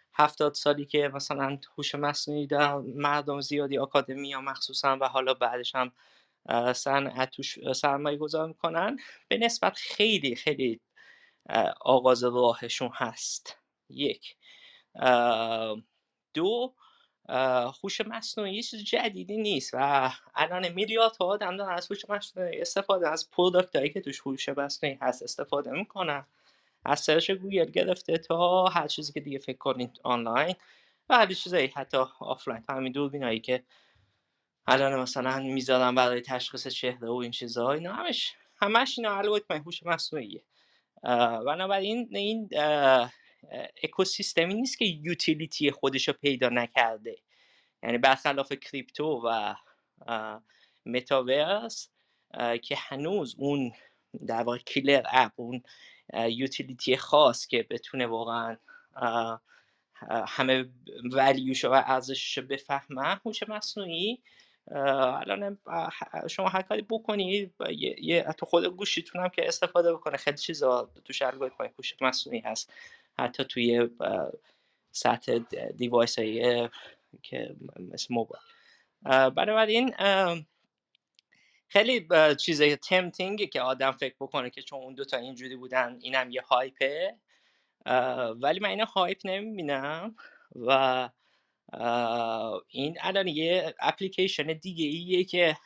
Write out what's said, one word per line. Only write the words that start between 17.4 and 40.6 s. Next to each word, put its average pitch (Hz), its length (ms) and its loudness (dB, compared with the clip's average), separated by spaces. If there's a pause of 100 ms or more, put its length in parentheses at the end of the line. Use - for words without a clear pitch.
هوش - 160 -4
مصنوعی 214 540 -6
یه 226 80 -6
چیز 214 220 -10
جدیدی 208 540 -2
نیست 208 360 -2
و 135 360 4 (240)
الان 180 380 0
میلیاردها 220 540 2
آدم 190 300 -2
دارن 196 200 -4
از 175 160 -6
هوش 202 180 -10
مصنوعی 185 500 -6
استفاده، 180 480 0
از 160 220 -4
پروداکتایی 180 600 4
که 175 100 -6
توش 135 260 -8
هوش 135 220 -4
مصنوعی 143 540 -4
هست 127 200 0
استفاده 143 480 -4
می‌کنن. 156 560 -4 (580)
از 143 160 2
سرچ 165 300 4
گوگل 185 400 0
گرفته 175 480 0
تا 175 480 2
هر 170 220 2
چیزی 147 240 -6
که 151 80 -6
دیگه 139 180 -8
فکر 131 200 -8
کنید 127 460 -2
آنلاین 123 520 2 (520)
و 254 80 8
هر 220 180 8
چیزایی 175 320 0 (100)
حتی 135 220 -2 (220)
آفلاین، 127 480 -8
همین 131 240 -4
دوربینایی 135 480 -2
که 127 240 -2 (1040)
الان 135 340 4
مثلاً 131 400 -2
می‌ذارن 127 540 2
برای 123 260 4
تشخیص 127 480 -6
چهره 123 400 -6
و 120 60 -2
این 120 160 -4
چیزا، 120 420 -2
اینا 170 200 -4
همش، 311 420 -4 (220)
همش 226 420 2
اینا 214 200 -2
الگوریتم 208 440 0
هوش 170 200 -14
مصنوعیه. 156 600 -6 (640)